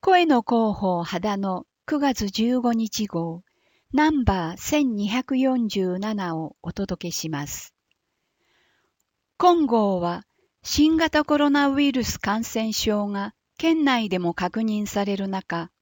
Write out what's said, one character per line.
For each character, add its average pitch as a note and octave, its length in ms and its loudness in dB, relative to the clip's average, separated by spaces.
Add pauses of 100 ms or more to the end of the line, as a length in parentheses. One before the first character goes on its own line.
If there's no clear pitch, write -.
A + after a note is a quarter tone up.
(180)
上 F4 80 6
野 C4+ 160 4
広 A3+ 380 2
報 F3+ 240 0
秦 F#3 340 -4
野 F#3+ 300 -4 (180)
九 D4+ 140 -2
月 B3+ 320 0
十 A#3+ 280 0
五 A#3+ 140 0
日 A3+ 320 -2
号、 E3+ 380 -6 (500)
ナ D4+ 160 4
ン D4 140 2
バ F3+ 320 0
ー - 20 -16
千 C#4 380 0
二 G3+ 120 -2
百 B3+ 300 -2
四 C4 300 2
十 F#3 320 -2
七 G3 360 -4
を D#3+ 280 -8
お E3 100 -8
届 F#3 360 -6
け - 20 -10
し - 180 -8
ま D3 160 -4
す。 - 300 -14 (1600)
今 F4 300 6
号 G3+ 340 2
は、 F3 220 -4 (400)
新 D#4 340 4
型 D#4 260 2
コ D4 140 0
ロ D4 140 4
ナ C#4 180 4
ウ C#4 140 0
イ C#4 80 2
ル B3 120 0
ス - 160 -6
感 G#3+ 240 -2
染 A3 300 -4
症 G#3 320 0
が G3+ 300 -6 (240)
県 D#4+ 260 2
内 A#3+ 240 2
で F#3 80 0
も F3 160 0
確 F#3 280 -4
認 G#3+ 260 -2
さ G3+ 180 -2
れ G3 120 -2
る G3 100 -4
中 F3 420 -6 (120)